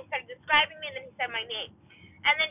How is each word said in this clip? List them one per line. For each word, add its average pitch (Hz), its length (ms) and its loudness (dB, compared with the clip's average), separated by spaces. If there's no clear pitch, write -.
He - 80 -12
started 262 160 -6
describing 302 560 2
me, 294 80 -8
and 269 80 -10
then 262 100 -14
he - 80 -20
said 247 140 -2
my 226 160 -6
name. 214 240 -8
And 285 120 6
then 311 140 0